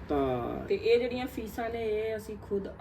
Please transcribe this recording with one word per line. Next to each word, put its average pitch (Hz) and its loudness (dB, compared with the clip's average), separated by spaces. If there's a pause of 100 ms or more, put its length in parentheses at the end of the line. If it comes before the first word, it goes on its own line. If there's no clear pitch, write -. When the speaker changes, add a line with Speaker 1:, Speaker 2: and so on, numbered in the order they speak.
Speaker 1:
ਤਾਂ 131 0
Speaker 2:
ਤੇ 202 2
ਇਹ 226 6
ਜਿਹੜੀਆਂ 247 0
ਫੀਸਾਂ 226 -4
ਨੇ, 233 -2
ਇਹ 220 0
ਅਸੀਂ 214 -8
ਖੁਦ 202 -2 (120)